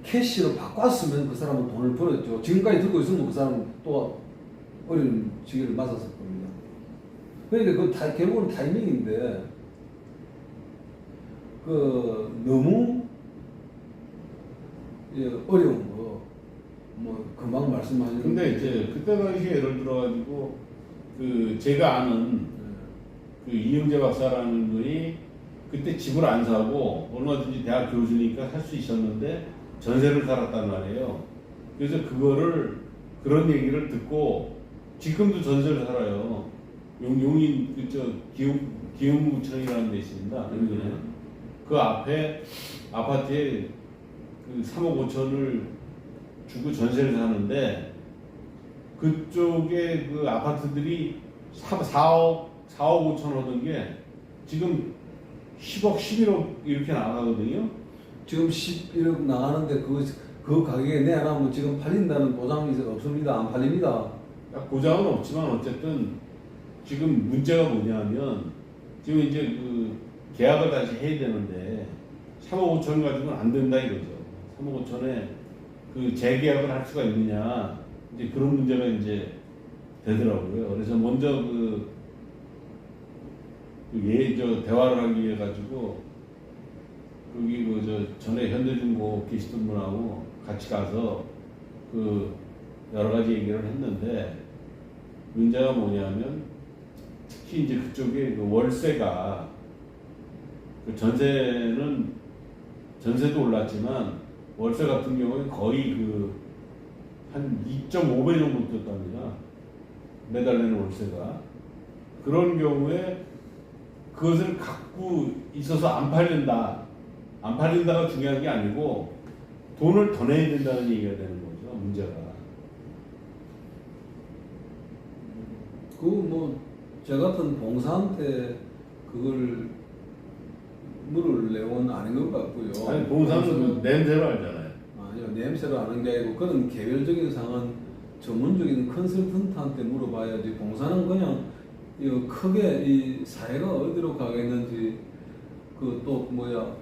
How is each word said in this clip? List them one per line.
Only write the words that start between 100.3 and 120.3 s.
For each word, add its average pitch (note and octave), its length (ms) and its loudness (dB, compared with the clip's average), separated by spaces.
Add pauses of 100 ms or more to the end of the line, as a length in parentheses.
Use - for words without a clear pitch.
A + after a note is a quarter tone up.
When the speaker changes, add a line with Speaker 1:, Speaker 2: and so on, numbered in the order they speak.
Speaker 2:
그 A2 100 -6
전세는, B2+ 1160 2 (880)
전세도 C#3 420 2
올랐지만 A2 840 -2 (300)
월세 A#2 300 0
같은 C3 320 0
경우에 C3 280 0
거의 A#2+ 480 0
그 G#2 520 -2 (840)
한 B2+ 340 -2
이점오 C#3 580 2
배 E3 140 6
정도 B2+ 300 4
뛰었답니다. G#2 640 -6 (1000)
매달 A#2+ 260 4
내는 A2 220 4
월세가. F#2 600 -4 (840)
그런 E3+ 340 4
경우에 D#3 680 2 (920)
그것을 E3 420 4
갖고 - 720 -4 (240)
있어서 D3 360 2
안 C#3 200 2
팔린다. D3 760 4 (600)
안 A#2 100 -2
팔린다가 E3 500 4
중요한 C3+ 340 0
게 D3+ 60 0
아니고 A2 640 0 (680)
돈을 G3+ 320 8
더 - 140 0
내야 D3+ 240 6